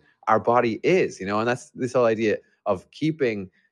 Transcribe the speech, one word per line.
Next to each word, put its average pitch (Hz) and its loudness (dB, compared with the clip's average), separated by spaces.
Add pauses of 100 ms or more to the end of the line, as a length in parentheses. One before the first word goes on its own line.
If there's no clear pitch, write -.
(280)
our 110 4
body 120 2
is, 143 0
you 92 -10
know, 101 -2
and 113 -2
that's 123 -4
this 127 -6
whole 123 4
idea 110 2 (280)
of 98 -4
keeping 123 -4 (220)